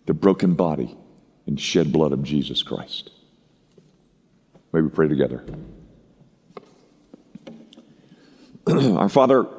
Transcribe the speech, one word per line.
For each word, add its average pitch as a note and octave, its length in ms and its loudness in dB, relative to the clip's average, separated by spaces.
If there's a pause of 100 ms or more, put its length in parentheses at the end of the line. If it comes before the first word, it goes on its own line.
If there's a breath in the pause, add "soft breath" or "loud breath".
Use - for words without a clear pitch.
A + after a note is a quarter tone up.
the - 80 0
broken F#2 400 2
body D#2 420 -2 (520)
and C#2 120 -4
shed D#2 320 0
blood D#2 200 2
of C#2 120 -2
Jesus C#2 380 -4
Christ. - 480 -12 (1600)
May E2 80 2
we D2+ 80 0
pray D#2+ 180 2
together. C2 360 -2 (3250 soft breath)
<clears throat> - 0 -
Our G#2+ 420 2
Father, C3 340 6 (160)